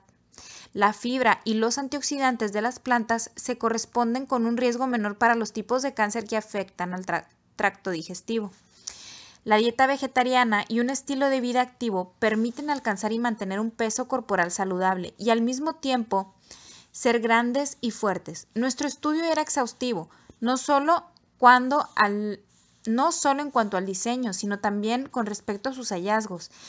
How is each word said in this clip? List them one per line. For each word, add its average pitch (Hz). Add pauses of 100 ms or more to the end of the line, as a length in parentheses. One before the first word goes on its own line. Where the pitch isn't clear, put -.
(720)
La 202
fibra 240
y 220
los 226
antioxidantes 269
de 208
las 247
plantas 233
se -
corresponden 233
con 233
un 233
riesgo 247
menor 208
para 233
los 226
tipos 247
de 269
cáncer 214
que 220
afectan 185
al 185
tra-, 170 (300)
tracto 196
digestivo. 185 (880)
La 214
dieta 233
vegetariana 254
y 226
un 240
estilo 277
de 262
vida 247
activo 220
permiten 233
alcanzar 214
y 226
mantener 208
un 226
peso 226
corporal 247
saludable 185
y 226
al 226
mismo 262
tiempo 226 (580)
ser 233
grandes 240
y 233
fuertes. 185
Nuestro 254
estudio 302
era 320
exhaustivo, 247 (300)
no 247
solo 294 (340)
cuando 254
al, 208 (440)
no 262
solo 285
en 294
cuanto 208
al 190
diseño, 233
sino 202
también 214
con 240
respecto 208
a -
sus 254
hallazgos. 202 (180)